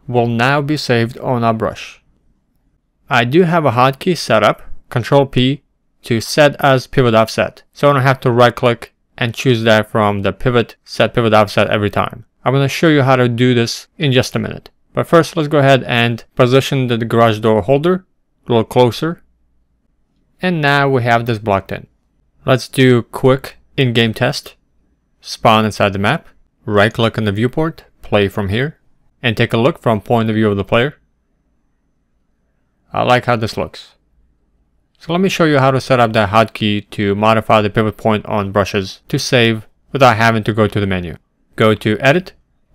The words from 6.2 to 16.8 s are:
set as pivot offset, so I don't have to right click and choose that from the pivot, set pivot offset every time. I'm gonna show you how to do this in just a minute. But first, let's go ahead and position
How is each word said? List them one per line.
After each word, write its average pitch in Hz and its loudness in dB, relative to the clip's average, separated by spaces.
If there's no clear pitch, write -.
set 147 2
as 135 2
pivot 120 2
offset, 110 0
so 143 2
I 143 2
don't 131 0
have 131 0
to 131 0
right 120 2
click - -4
and 117 -4
choose 117 0
that 107 2
from 104 0
the 95 -2
pivot, 120 -2
set - -2
pivot 113 0
offset 107 2
every 104 -2
time. - -6
I'm 127 0
gonna 139 0
show 165 0
you 147 4
how 131 4
to 123 2
do 123 0
this 117 -4
in 147 -2
just 123 0
a 117 -2
minute. - -10
But 123 -4
first, 165 2
let's 147 -4
go 151 2
ahead 135 4
and 117 -2
position 131 0